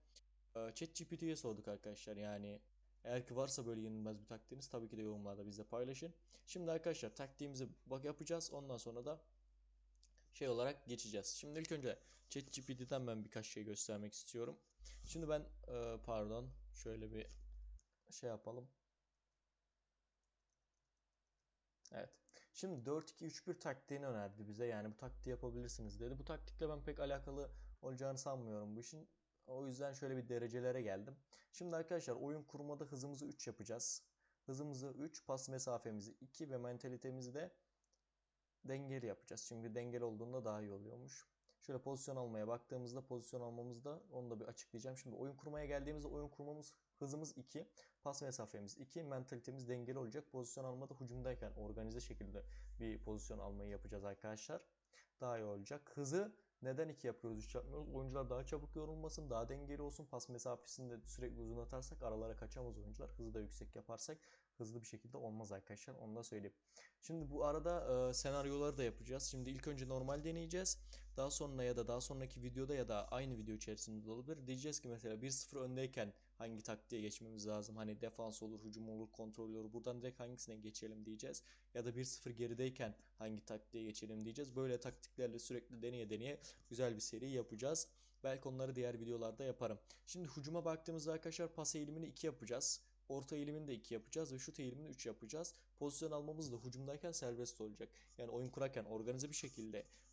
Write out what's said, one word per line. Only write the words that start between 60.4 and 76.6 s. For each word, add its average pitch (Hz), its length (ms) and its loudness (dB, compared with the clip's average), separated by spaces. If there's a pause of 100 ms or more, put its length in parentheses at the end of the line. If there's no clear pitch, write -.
de 113 180 -6
sürekli 120 340 -2
uzun 113 160 -2
atarsak 131 460 -4
aralara 110 320 2
kaçamaz 117 420 -4
oyuncular. 104 320 -6
Hızı 113 240 -4
da 110 60 2
yüksek 104 360 -4
yaparsak 113 420 -4 (400)
hızlı 117 240 -2
bir 113 60 -8
şekilde 120 300 -8
olmaz 110 340 -2
arkadaşlar. 104 420 -6
Onu 110 220 -4
da 117 80 -2
söyleyeyim. 101 320 -2 (460)
Şimdi 156 300 0
bu 143 140 6
arada, 147 640 8
e, 123 40 4
senaryoları 143 640 6
da 135 60 6
yapacağız. 120 400 2
Şimdi 131 260 2
ilk 135 180 0
önce 131 200 2
normal 131 360 4
deneyeceğiz. 165 540 4 (400)
Daha 135 140 6
sonra 139 320 2
ya 123 140 6
da 113 100 4
daha 120 140 4
sonraki 131 420 -2
videoda 131 320 2
ya 123 120 4
da 104 240 4
aynı 131 260 2
video 110 180 0
içerisinde 107 500 -2
de 110 60 -2
olabilir. 131 360 -2
Diyeceğiz 135 320 0
ki - 80 -6
mesela 110 340 0
bir 135 80 2
sıfır 135 320 0
öndeyken 127 520 2 (240)
hangi 113 260 -4